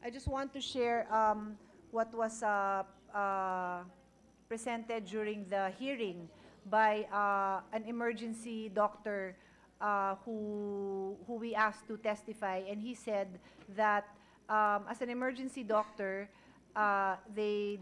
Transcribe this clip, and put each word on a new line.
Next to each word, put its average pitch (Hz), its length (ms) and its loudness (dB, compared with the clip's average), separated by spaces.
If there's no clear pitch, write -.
I 240 60 -4
just 262 180 -8
want 269 260 -2
to 277 80 -6
share, 240 520 2
um, 214 420 2
what 226 200 2
was, 226 300 -2
uh, 196 400 2
uh, 185 680 0
presented 226 560 -4
during 208 420 -4
the 196 300 2
hearing 220 500 -4
by, 214 420 6
uh, 196 480 2
an 220 140 -4
emergency 226 880 -4
doctor, 202 640 0
uh, 202 360 2
who, 202 920 -4
who 240 80 -4
we 226 180 -4
asked 214 340 2
to 220 100 -6
testify. 208 680 -2
And 208 140 -6
he 240 140 -6
said 196 320 -2
that, 208 320 4
um, 208 400 4
as 226 120 -6
an 240 100 -4
emergency 254 500 -4
doctor, 202 680 0
uh, 196 420 4
they 208 460 0